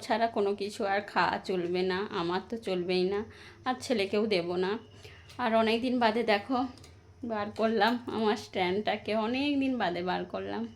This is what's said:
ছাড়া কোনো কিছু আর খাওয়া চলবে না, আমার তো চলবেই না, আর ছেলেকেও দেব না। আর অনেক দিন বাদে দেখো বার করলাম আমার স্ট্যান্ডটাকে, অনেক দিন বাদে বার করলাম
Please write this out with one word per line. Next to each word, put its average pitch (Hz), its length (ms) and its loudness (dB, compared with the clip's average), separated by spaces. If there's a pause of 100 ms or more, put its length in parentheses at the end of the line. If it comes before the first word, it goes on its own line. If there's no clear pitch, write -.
ছাড়া 226 200 2 (100)
কোনো 202 140 2 (100)
কিছু 208 200 -6 (120)
আর 202 80 2 (120)
খাওয়া 185 240 2 (120)
চলবে 180 340 0
না, 185 160 0 (220)
আমার 175 300 -2
তো 233 60 -6 (100)
চলবেই 185 460 0
না, 202 80 -2 (440)
আর 254 100 0 (100)
ছেলেকেও 208 420 2
দেব 175 220 2 (160)
না। - 60 0 (720)
আর 220 80 2 (120)
অনেক 220 220 4
দিন 254 180 2
বাদে 226 200 4 (100)
দেখো 208 260 2 (720)
বার 208 160 -2 (100)
করলাম 220 360 4 (240)
আমার 220 200 4 (100)
স্ট্যান্ডটাকে, 196 640 0 (140)
অনেক 262 240 0 (120)
দিন 262 180 2
বাদে 175 300 0
বার 180 120 0 (100)
করলাম 196 300 -4 (140)